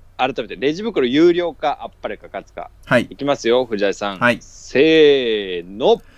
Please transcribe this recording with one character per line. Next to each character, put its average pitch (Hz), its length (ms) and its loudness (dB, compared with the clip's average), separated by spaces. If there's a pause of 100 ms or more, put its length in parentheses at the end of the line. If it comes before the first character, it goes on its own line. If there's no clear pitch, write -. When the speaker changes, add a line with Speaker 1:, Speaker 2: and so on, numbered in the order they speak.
(180)
Speaker 1:
改 127 240 -2
め 104 60 -14
て、 92 80 -12
レ 131 180 -2
ジ 185 80 -10
袋 180 240 -2
有 156 260 4
料 170 220 -4
化、 147 260 -6
あ 117 60 -12
っ - 40 -16 (120)
ぱ 123 60 -8
れ 104 80 -10
か 90 100 -20
勝 95 180 -12
つ - 80 -20
か。 - 180 -14 (140)
Speaker 2:
は 127 140 2
い。 107 100 -2
Speaker 1:
い 95 80 -18
き 139 80 -10
ま 143 120 0
す 113 120 -4
よ、 127 160 2
藤 101 240 -2
井 95 60 -2
さ 101 180 -6
ん。 92 60 -12
Speaker 2:
は 120 140 2
い。 110 80 -6
Speaker 1:
せ 127 1200 2
ー 85 40 -10
の。 117 380 0 (160)